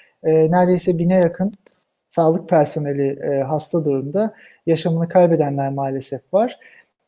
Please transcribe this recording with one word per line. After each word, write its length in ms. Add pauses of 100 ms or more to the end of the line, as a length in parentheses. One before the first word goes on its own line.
(240)
e, 260
neredeyse 480
bine 160
yakın 380 (540)
sağlık 420
personeli, 720
e, 200
hasta 420
durumda, 500 (320)
yaşamını 420
kaybedenler 640
maalesef 640
var. 240 (500)